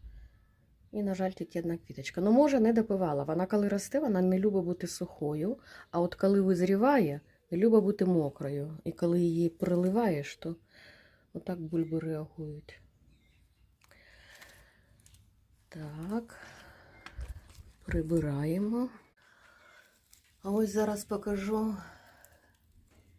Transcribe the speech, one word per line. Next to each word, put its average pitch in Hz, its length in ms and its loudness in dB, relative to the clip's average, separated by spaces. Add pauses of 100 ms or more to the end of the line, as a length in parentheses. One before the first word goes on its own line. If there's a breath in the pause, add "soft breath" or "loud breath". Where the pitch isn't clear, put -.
(920 soft breath)
І, 214 100 -4
на 196 120 -2
жаль, 185 160 -2
тільки 175 300 -8
одна 170 180 -4
квіточка. - 420 -10
Ну, 202 120 4
може, 277 280 6
не 220 120 6
допивала. 185 520 0
Вона, 160 220 -2
коли 208 220 0
росте, 202 320 -2
вона 208 220 2
не 185 160 4
любить 196 260 2
бути 175 220 -4
сухою. 156 720 -6 (320 loud breath)
А 165 100 -2
от 175 140 -2
коли 196 260 4
визріває, 190 800 4 (320 soft breath)
любить 214 320 6
бути 202 200 0
мокрою. 151 800 -2
І 170 80 -4
коли 175 280 0
її 170 280 2
приливаєш, 180 880 0
то 165 200 -8 (760 soft breath)
отак 175 280 -8
бульби 160 380 -2
реагують. 156 840 -8 (3000 loud breath)
Так. 160 800 -10 (1400 loud breath)
Прибираємо. 165 1040 -2 (1500 soft breath)
А 196 80 -6
ось 208 220 0
зараз 208 320 -2
покажу 208 720 -4 (1400 loud breath)